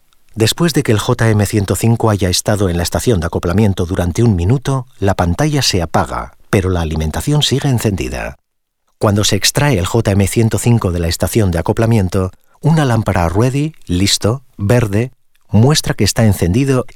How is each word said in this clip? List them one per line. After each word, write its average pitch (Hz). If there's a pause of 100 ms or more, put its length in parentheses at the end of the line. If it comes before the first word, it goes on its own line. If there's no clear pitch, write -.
(340)
Después 113
de 151
que -
el 107
J 117
M 104
ciento 101
cinco 113
haya 98
estado 98
en 87
la 87
estación 101
de 78
acoplamiento 95
durante 90
un 117
minuto, 127 (100)
la 98
pantalla 135
se 92
apaga, - (140)
pero 95
la 90
alimentación 80
sigue 135
encendida. 98 (580)
Cuando 107
se 101
extrae 139
el 87
J 113
M 98
ciento 110
cinco 117
de 85
la 85
estación 92
de 80
acoplamiento, 101 (280)
una 156
lámpara 107
ready, 131 (140)
listo, 101 (140)
verde, 110 (360)
muestra 135
que -
está 110
encendido 120